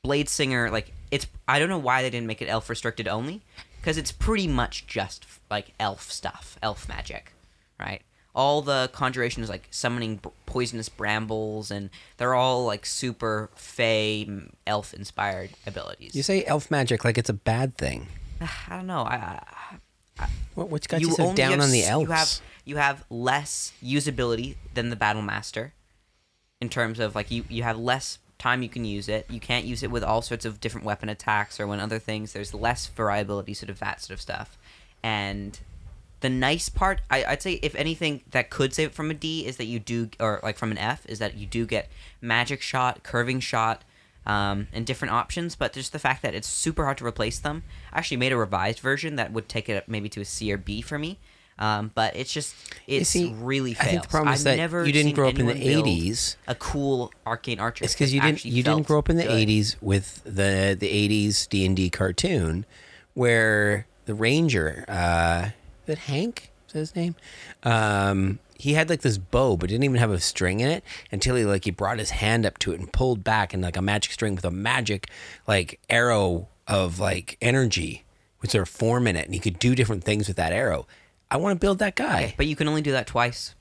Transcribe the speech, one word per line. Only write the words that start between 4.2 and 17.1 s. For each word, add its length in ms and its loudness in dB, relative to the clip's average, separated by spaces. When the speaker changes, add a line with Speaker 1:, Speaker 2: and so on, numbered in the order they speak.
Speaker 1:
much 400 -2
just 380 -6
like, 280 -6
elf 320 -4
stuff, 520 -10
elf 260 -6
magic, 440 -12
right? 240 -8
All 280 2
the 300 0
conjuration 500 -2
is, 60 -6
like, 220 -10
summoning 460 -4
b-, 140 -14
poisonous 420 -4
brambles, 840 -4
and 200 -8
they're 160 2
all, 320 4
like, 200 -4
super 680 -4
fey, 760 0
m-, 240 -10
elf-inspired 840 -4
abilities. 480 -12
Speaker 2:
You 80 -2
say 220 2
elf 260 -2
magic 340 2
like 140 4